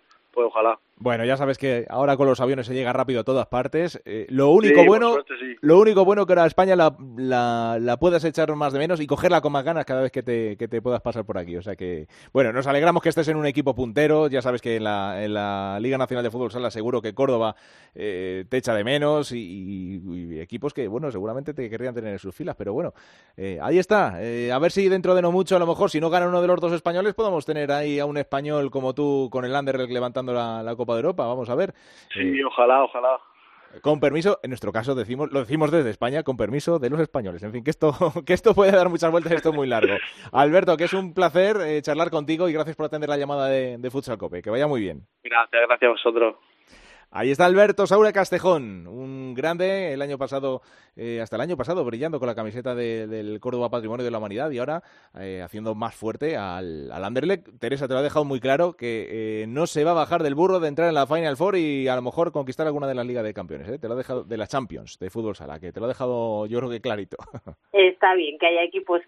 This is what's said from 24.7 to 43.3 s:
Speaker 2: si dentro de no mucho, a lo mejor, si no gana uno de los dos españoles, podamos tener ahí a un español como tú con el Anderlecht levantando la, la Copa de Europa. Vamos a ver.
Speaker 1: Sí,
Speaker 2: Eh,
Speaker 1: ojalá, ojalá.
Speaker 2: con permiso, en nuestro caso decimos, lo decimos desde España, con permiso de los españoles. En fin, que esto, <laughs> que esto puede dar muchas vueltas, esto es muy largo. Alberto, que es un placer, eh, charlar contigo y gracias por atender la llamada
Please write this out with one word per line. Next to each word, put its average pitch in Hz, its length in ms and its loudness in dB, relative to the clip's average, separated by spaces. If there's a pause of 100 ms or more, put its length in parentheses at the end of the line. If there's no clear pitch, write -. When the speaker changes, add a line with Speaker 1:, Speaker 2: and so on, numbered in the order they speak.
Speaker 2:
si 196 180 2
dentro 185 240 2
de 180 80 4
no 170 100 2
mucho, 185 240 2
a 180 40 6
lo 170 80 0
mejor, 170 240 2
si 156 80 -2
no 160 100 0
gana 175 180 2
uno 180 140 0
de 180 60 2
los 180 120 4
dos 170 140 0
españoles, 175 400 -2
podamos 202 320 -2
tener 147 260 -2
ahí 147 280 -2
a 143 80 -2
un 147 100 -4
español 143 540 -2
como 131 240 -2
tú 139 360 0
con 127 140 -4
el 127 100 -2
Anderlecht 135 360 -2
levantando 123 420 -4
la, 117 300 -4
la 117 120 -6
Copa 117 120 -6
de 117 140 0
Europa. 160 260 -2
Vamos 123 220 -4
a 120 60 -2
ver. 180 180 -2 (400)
Speaker 1:
Sí, 139 260 -2
Speaker 2:
Eh, 135 60 -2
Speaker 1:
ojalá, 127 380 4
ojalá. 127 360 0 (600)
Speaker 2:
con 151 180 0
permiso, 156 420 2
en 127 100 -8
nuestro 107 200 -8
caso 117 240 -2
decimos, 127 380 -6
lo 139 80 2
decimos 151 280 0
desde 147 200 2
España, 127 340 -4
con 131 140 -4
permiso 139 420 0
de 123 100 0
los 151 120 0
españoles. 98 420 -4
En 107 80 -8
fin, 120 100 -8
que 131 100 -2
esto, 156 200 2
<laughs> 165 340 -2
que 175 60 2
esto 185 240 6
puede 196 160 6
dar 185 160 6
muchas 165 240 0
vueltas, 165 220 2
esto 160 160 0
es 151 60 0
muy 143 120 0
largo. 107 260 2 (380)
Alberto, 156 460 6
que 160 80 0
es 170 80 -2
un 185 200 -4
placer, 185 520 4
eh, 151 160 0
charlar 160 280 0
contigo 160 380 0
y 165 60 0
gracias 156 240 -4
por 151 80 -4
atender 151 240 -4
la 147 80 0
llamada 139 320 -2